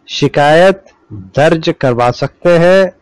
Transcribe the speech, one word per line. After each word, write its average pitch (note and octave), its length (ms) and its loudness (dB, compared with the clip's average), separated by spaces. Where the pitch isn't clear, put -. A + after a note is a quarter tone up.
शिकायत D#3+ 840 0
दर्ज D#3+ 460 0
करवा A#2+ 320 0
सकते - 440 -2
हैं। F3+ 340 2